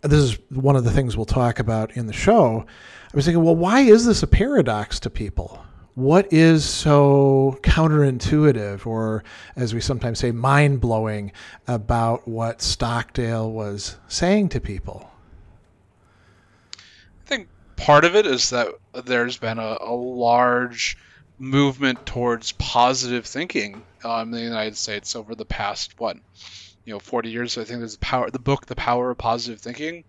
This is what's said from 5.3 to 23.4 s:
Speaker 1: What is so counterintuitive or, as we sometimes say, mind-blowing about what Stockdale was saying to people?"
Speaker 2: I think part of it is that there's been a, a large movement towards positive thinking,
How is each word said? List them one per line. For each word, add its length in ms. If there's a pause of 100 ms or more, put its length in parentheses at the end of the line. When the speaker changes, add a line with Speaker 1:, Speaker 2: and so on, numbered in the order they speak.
Speaker 1:
What 360
is 320
so 1000
counterintuitive 1200
or, 380 (320)
as 160
we 80
sometimes 380
say, 120
mind-blowing 1000 (340)
about 580
what 360
Stockdale 920
was 460 (100)
saying 420
to 120
people?" 500 (1700)
Speaker 2:
I 500
think 220 (260)
part 300
of 100
it 100
is 260
that 180 (340)
there's 340
been 220
a, 220
a 120
large 1040 (420)
movement 680
towards 480
positive 720
thinking, 580 (220)